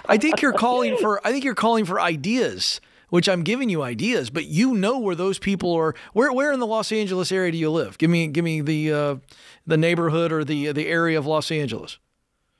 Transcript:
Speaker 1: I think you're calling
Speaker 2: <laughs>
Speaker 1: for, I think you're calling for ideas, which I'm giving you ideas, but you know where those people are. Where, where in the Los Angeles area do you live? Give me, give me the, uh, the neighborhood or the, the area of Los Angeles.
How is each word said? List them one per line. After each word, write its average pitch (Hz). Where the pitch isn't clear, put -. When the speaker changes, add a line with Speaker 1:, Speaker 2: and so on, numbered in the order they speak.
Speaker 1:
I 214
think 302
you're 277
calling 247
Speaker 2:
<laughs> 440
Speaker 1:
for, 202
I 214
think 269
you're 254
calling 226
for 185
ideas, 170
which 175
I'm 175
giving 240
you 160
ideas, 131
but 151
you 214
know 214
where 196
those 185
people 185
are. 160
Where, 254
where 277
in 262
the 240
Los 220
Angeles 190
area 185
do 165
you 156
live? 143
Give 160
me, 165
give 156
me 160
the, 151
uh, 147
the 160
neighborhood 165
or 156
the, 147
the 151
area 165
of 139
Los 156
Angeles. 143